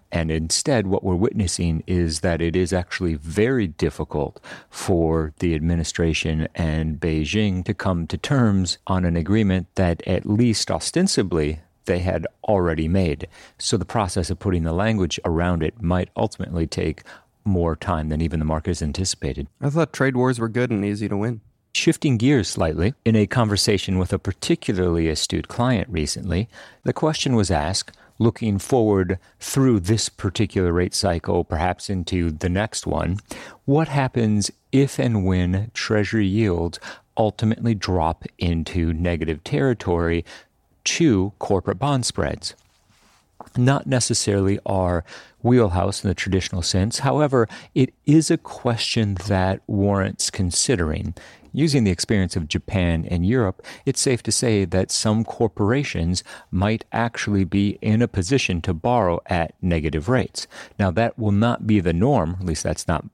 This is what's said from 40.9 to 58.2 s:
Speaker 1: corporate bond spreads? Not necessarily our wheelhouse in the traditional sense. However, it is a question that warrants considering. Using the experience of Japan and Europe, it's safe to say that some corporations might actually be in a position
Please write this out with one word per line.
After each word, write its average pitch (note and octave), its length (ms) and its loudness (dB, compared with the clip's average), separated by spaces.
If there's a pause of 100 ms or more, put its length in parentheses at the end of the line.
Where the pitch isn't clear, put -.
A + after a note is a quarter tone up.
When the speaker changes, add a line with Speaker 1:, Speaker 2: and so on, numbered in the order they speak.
Speaker 1:
corporate F#2+ 400 0
bond C3+ 260 0
spreads? - 480 -4 (1040)
Not C3 300 2
necessarily G2+ 800 0
our F2+ 360 0 (380)
wheelhouse G2 600 2
in G2 40 0
the F#2 60 2
traditional F#2 480 -2
sense. G2 380 0
However, C3 500 2 (240)
it C3+ 180 2 (140)
is D3+ 240 6
a E3 80 4
question A2+ 800 -2 (100)
that F#2+ 400 2
warrants G2+ 640 0
considering. F2 840 0 (360)
Using C#3+ 320 2
the G2+ 60 4
experience F#2 460 0
of E2 120 -2
Japan F2 600 0
and F2 160 0
Europe, G#2+ 400 0 (180)
it's C3+ 160 -2
safe B2+ 240 0
to A2+ 80 -2
say G#2+ 340 2
that F#2 260 0
some A2 340 2
corporations G#2 1000 0 (280)
might G2+ 400 0
actually G#2+ 520 0
be G2 380 0
in A2 220 2
a A2+ 40 0
position F#2+ 540 0